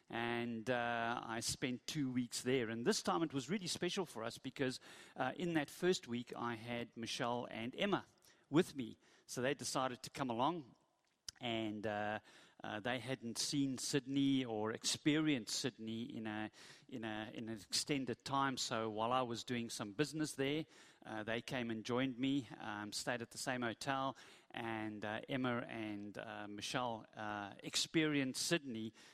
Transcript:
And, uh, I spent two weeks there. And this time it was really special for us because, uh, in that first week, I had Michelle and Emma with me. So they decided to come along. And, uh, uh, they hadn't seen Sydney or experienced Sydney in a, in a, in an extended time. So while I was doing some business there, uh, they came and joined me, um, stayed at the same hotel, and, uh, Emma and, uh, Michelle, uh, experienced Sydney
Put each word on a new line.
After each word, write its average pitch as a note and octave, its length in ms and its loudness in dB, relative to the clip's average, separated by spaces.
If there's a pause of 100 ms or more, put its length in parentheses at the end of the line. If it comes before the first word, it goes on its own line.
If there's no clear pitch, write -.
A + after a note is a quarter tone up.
And, A#2 600 0
uh, A#2+ 520 2
I A#2 200 -2
spent B2 440 -2
two C#3+ 240 0
weeks B2 320 0
there. B2 280 4
And A#2 160 -2
this G#3+ 180 4
time F3 200 4
it D3+ 100 0
was C#3 160 0
really F3+ 180 0
special F3+ 380 0
for A2 180 -8
us A#2 140 -4
because, C3 420 0 (380)
uh, C3 180 2
in F3 200 0
that D3 140 2
first - 380 2
week, A#2+ 260 -4
I A#2+ 220 -2
had A#2+ 400 -4
Michelle A#2+ 560 0
and A2+ 260 -6
Emma F#3 280 2 (440)
with D#3+ 240 4
me. A2+ 240 -6 (280)
So - 160 -4
they C3+ 120 4
decided B2+ 500 0
to - 80 -10
come C3+ 180 -2
along. C#3 340 2 (800)
And, A2+ 440 -2
uh, G#2+ 340 0 (440)
uh, G#2+ 160 -4
they B2 180 0
hadn't A#2 400 -4
seen C#3 400 2
Sydney C3+ 680 2
or A2 280 0
experienced D3 840 2
Sydney A2+ 480 -2 (140)
in A2 80 -6
a, G#2+ 240 -2 (400)
in A2+ 140 -6
a, G#2+ 320 -4
in A#2 140 -6
an A2+ 100 -4 (100)
extended C3 560 0
time. C3+ 320 2
So A2+ 320 0
while A2 220 2
I C3 100 6
was A#2 220 -2
doing A#2 260 0
some G#2+ 220 -6
business D3 400 0
there, C#3+ 340 0 (400)
uh, A2 160 -4
they A2+ 200 0
came B2 280 -2
and A2 140 -2
joined B2 340 2
me, C3+ 300 2 (120)
um, G#2 320 -6
stayed A#2+ 300 -2
at A#2 80 -6
the - 80 -12
same B2+ 240 0
hotel, C3+ 560 0 (380)
and, A2 500 -4
uh, G#2+ 140 -2 (100)
Emma B2+ 400 2
and, G#2+ 480 -6
uh, G#2 320 -6
Michelle, A2+ 560 -2 (100)
uh, G#2 360 -4 (120)
experienced D3 840 2
Sydney A#2 440 0 (220)